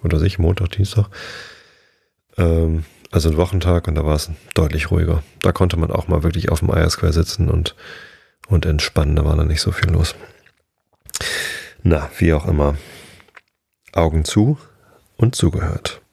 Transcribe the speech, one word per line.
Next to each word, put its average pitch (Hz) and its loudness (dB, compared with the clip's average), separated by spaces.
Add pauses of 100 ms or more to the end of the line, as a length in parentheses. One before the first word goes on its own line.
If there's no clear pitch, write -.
oder 82 0
weiß 78 2
ich, 95 -2
Montag, 90 0
Dienstag. 98 0 (1300)
Ähm, 82 2 (280)
also 82 2
ein 76 0
Wochentag, 87 0
und 80 -2
da 78 -2
war 76 2
es - -4 (240)
deutlich 78 0
ruhiger. 82 2 (200)
Da - 2
konnte 87 0
man 80 0
auch 90 -4
mal 80 0
wirklich 85 -2
auf 82 2
dem 85 0
Eyre 82 2
Square 82 0
sitzen 82 0
und, 82 -2 (760)
und 82 2
entspannen. 76 0
Da 76 2
war 76 2
da 78 2
nicht 80 0
so - -2
viel - 0
los. 82 0 (1700)
Na, 76 2
wie 82 4
auch 78 0
immer. 73 2 (1160)
Augen 80 0
zu 127 2 (580)
und 120 2
zugehört. - -4 (120)